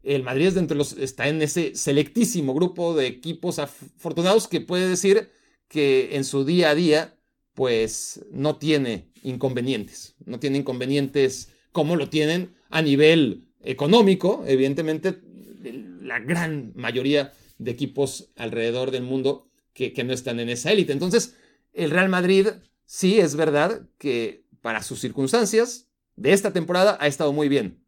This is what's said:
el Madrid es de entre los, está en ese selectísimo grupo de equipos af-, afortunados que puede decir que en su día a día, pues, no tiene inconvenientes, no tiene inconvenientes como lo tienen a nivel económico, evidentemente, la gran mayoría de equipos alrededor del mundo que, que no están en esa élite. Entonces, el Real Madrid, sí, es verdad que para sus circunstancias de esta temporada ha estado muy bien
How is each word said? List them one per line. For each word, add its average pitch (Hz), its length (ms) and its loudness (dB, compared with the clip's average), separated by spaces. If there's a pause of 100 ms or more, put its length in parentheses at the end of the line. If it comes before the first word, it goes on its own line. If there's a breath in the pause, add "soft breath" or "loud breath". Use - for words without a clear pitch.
el 135 160 0
Madrid 131 240 0
es 190 80 2
de 190 60 0
entre 156 160 0
los, 143 160 -2
está 131 340 -6
en 156 160 0
ese 147 320 -2
selectísimo 151 800 0
grupo 170 400 0
de 131 140 2
equipos 165 500 -6
af-, 143 380 -10
afortunados 180 500 2
que 160 140 -2
puede 180 280 -2
decir 196 420 2 (360 soft breath)
que 135 460 2
en 139 120 -2
su 135 200 -2
día 165 260 4
a 147 60 4
día, 156 420 0 (360)
pues, 113 760 -4
no 147 260 -2
tiene 139 540 -2 (140)
inconvenientes, 127 920 -6 (100)
no 120 140 -12
tiene 139 200 -2
inconvenientes 135 880 -2 (240 soft breath)
como 165 240 0
lo 143 120 -2
tienen 156 460 -2 (160 soft breath)
a 160 120 0
nivel 147 680 4 (160)
económico, 185 840 4
evidentemente, 156 760 0 (800)
la 120 180 -6
gran 151 560 -4
mayoría 127 560 0 (260 soft breath)
de 117 140 -8
equipos 139 640 -6
alrededor 117 560 -4
del 127 100 -4
mundo 131 460 -4 (240)
que, 123 200 -6
que 120 120 -6
no 127 80 -4
están 120 260 -6
en 117 120 -6
esa 123 200 -4
élite. 185 220 2
Entonces, 175 420 0 (380 soft breath)
el 165 180 -2
Real 185 180 2
Madrid, 185 380 2 (380)
sí, 190 340 2
es 156 160 4
verdad 156 540 0 (100)
que 120 480 -4 (140)
para 110 240 -6
sus - 160 -10
circunstancias 208 880 0 (260)
de 165 180 2
esta 196 200 2
temporada 180 480 2
ha 147 80 0
estado 143 240 0
muy 147 160 0
bien 123 400 -2